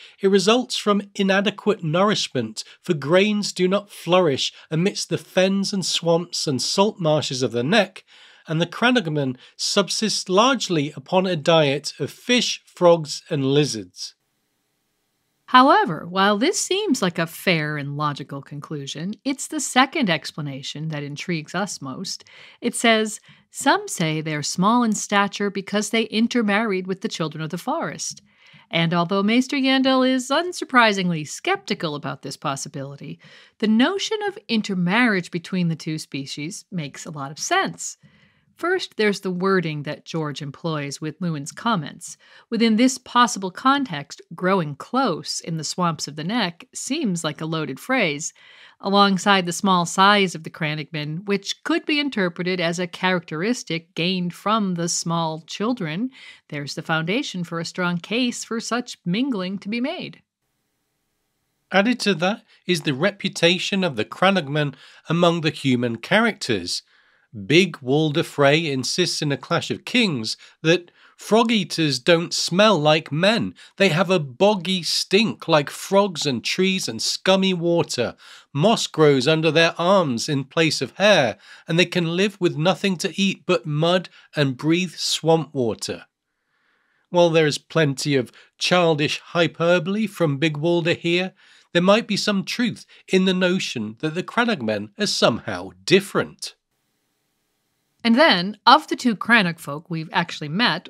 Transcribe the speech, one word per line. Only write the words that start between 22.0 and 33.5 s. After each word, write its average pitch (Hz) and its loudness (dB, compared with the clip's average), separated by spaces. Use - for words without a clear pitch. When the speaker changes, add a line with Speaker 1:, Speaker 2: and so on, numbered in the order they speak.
Speaker 2:
It - -2
says, 220 0
"Some 381 0
say 160 -2
they're 151 -6
small 220 2
in 220 2
stature 202 -2
because 202 -4
they 226 0
intermarried 208 0
with 190 -6
the 220 -6
children 160 -6
of 151 -8
the 180 -8
forest." - -6
And 165 0
although 175 0
Maester 254 2
Yandel 262 2
is 262 -2
unsurprisingly 220 0
skeptical 285 -4
about 143 -10
this 139 -12
possibility, 143 -8